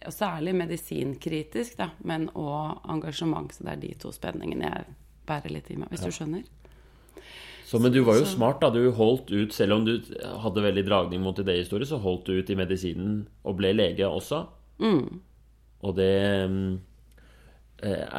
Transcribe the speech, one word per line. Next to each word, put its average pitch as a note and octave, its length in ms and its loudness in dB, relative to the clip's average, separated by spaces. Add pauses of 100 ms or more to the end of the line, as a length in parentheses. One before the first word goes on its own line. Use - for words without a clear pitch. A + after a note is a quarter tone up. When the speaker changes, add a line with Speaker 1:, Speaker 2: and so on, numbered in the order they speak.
Speaker 1:
og E3+ 80 -12
særlig F3 420 -2
medisinkritisk, D#3+ 1200 -4
da, F3+ 120 -4 (140)
men D#3+ 260 -4
også D3+ 580 -6
engasjement, D#3 640 -4
så - 140 -16
det D#3 80 -6
er D3 140 -8
de - 120 -10
to - 160 -12
spenningene - 540 -6
jeg - 160 -8 (420)
bærer D3 240 -6
litt D2+ 200 -10
i - 40 -8
meg, - 140 -8
hvis - 120 -8
Speaker 2:
Ja. F3+ 60 -4
Speaker 1:
du - 40 -4
skjønner. E3+ 320 -6 (1200)
Speaker 2:
Så, A2+ 160 0
men B2 100 6
du C3 120 6
var A2 120 8
jo C3 80 8
Speaker 1:
Så F#3+ 140 -2
Speaker 2:
smart, A#2 240 4
da. D3+ 80 6
Du A#2+ 220 4
holdt A2+ 400 4
ut, G#2 200 2
selv G#2 220 4
om A2 120 4
du A2+ 140 2 (240)
hadde G#2+ 400 -2
veldig G2 220 4
dragning F#2 360 2
mot F#2+ 140 0
idéhistorie, F#2 500 0
så C#3+ 140 -4
holdt F#2 260 0
du F#2 140 2
ut F#2 100 -4
i G2+ 60 2
medisinen F#2 680 -2 (180)
og F#2+ 140 -4
ble F#2+ 160 4
lege G2 340 2
også. F#2+ 400 -4 (320)
Speaker 1:
Mm. F3+ 400 2 (640)
Speaker 2:
Og G2 140 -2
det, G2 520 4
mm, F#2+ 300 0 (1040)
eh, F#2 220 -2 (140)